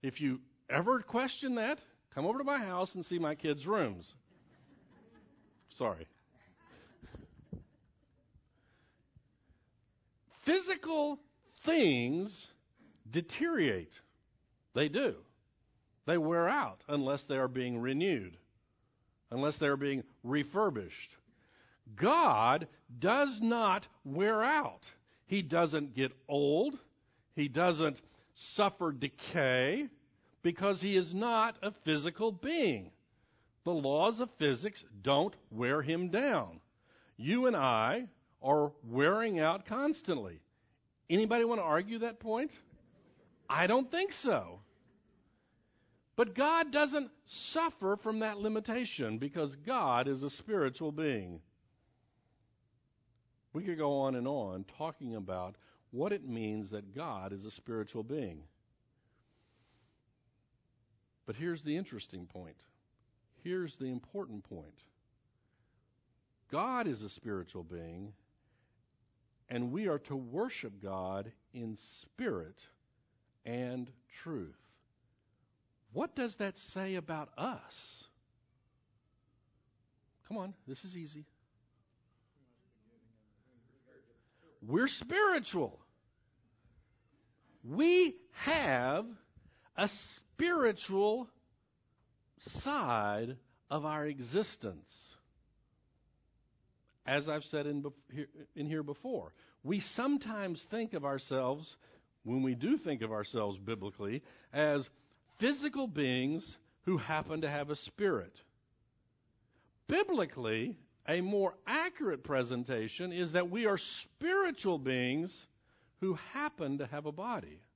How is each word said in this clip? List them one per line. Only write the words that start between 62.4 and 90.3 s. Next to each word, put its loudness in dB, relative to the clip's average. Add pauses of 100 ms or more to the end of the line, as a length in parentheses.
Here's -4
the -8
important -8
point. -16 (1800)
God 2
is -2
a -8
spiritual -8
being, -10 (1400)
and -2
we -2
are 0
to -8
worship -6 (100)
God -6 (220)
in -8 (240)
spirit -6 (880)
and -6 (320)
truth. -8 (1400)
What -4
does -4
that -4 (180)
say -4
about -8
us? -10 (2250)
Come -6
on, -6 (120)
this -14
is -14
easy. -14 (3500)
We're 4
spiritual. 0 (1900)
We 6 (280)
have 2 (720)
a 2 (480)